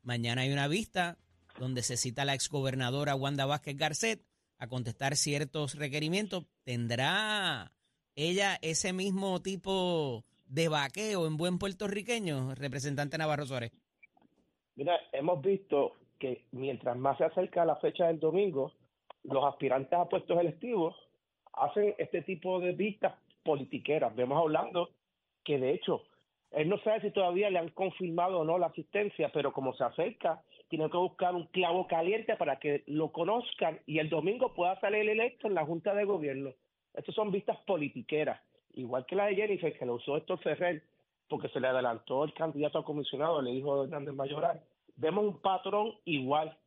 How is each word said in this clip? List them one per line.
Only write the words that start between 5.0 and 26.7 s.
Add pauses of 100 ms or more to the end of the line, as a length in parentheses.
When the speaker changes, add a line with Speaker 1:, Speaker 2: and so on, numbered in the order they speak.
Speaker 1:
ciertos
requerimientos. (180)
¿Tendrá (420)
ella
ese
mismo
tipo (220)
de
vaqueo
en
buen
puertorriqueño,
representante
Navarro
Suárez? (1040)
Speaker 2:
Mira, (160)
hemos
visto (220)
que
mientras
más
se
acerca
la
fecha
del
domingo, (520)
los
aspirantes
a
puestos
electivos (560)
hacen
este
tipo
de
vistas (300)
politiqueras.
Vemos
a
Orlando (540)
que,
de
hecho, (480)
él
no